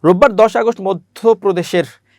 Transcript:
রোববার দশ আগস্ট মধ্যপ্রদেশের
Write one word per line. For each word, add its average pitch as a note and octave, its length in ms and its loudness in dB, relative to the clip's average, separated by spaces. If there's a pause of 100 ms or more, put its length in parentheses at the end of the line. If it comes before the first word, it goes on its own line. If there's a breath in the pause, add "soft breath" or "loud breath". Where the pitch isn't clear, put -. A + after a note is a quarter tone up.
রোববার F#3 320 2
দশ A3 200 2
আগস্ট A#3 240 -2
মধ্যপ্রদেশের F#3 1040 -4 (340)